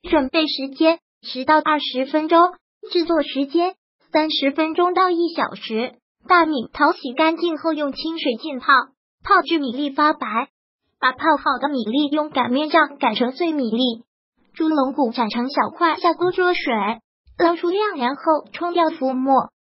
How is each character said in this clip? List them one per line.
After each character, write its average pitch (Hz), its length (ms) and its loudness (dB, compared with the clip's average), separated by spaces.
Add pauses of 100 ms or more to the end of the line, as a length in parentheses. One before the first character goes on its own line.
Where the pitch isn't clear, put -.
(100)
准 277 180 2
备 320 180 0
时 277 240 -8
间： 320 280 2 (240)
十 254 220 -10
到 311 160 4
二 302 180 0
十 262 280 -4
分 311 220 -2
钟。 349 260 4 (360)
制 339 140 0
作 330 180 2
时 269 240 -4
间： 339 280 0 (380)
三 311 180 2
十 277 200 0
分 320 240 -2
钟 359 200 2
到 370 160 2
一 339 240 0
小 233 200 -4
时。 220 400 -6 (320)
大 349 200 4
米 285 260 -4
淘 302 200 2
洗 247 200 -8
干 320 240 2
净 330 220 -2
后 330 140 -2
用 294 200 -4
清 320 260 -8
水 330 180 0
浸 294 220 -10
泡， - 80 -8 (560)
泡 381 200 4
至 330 160 0
米 262 140 -2
粒 285 180 -4
发 302 220 2
白。 240 360 -4 (520)
把 254 120 2
泡 294 240 2
好 277 240 0
的 277 80 -2
米 262 160 -2
粒 269 240 0
用 302 220 -2
擀 262 200 -2
面 294 200 0
杖 294 280 2
擀 220 160 0
成 254 180 0
碎 330 200 -2
米 262 180 -2
粒。 233 340 -2 (500)
猪 320 140 0
龙 285 240 0
骨 247 200 0
斩 226 180 0
成 240 180 -4
小 254 220 0
块， 330 260 0
下 339 180 0
锅 349 180 0
焯 359 200 2
水， 277 220 -2 (640)
捞 339 160 4
出 339 160 -2
晾 403 240 -2
凉 269 220 -4
后 - 60 -16 (300)
冲 349 200 -6
掉 330 180 2
浮 262 220 -2
沫。 262 380 2 (140)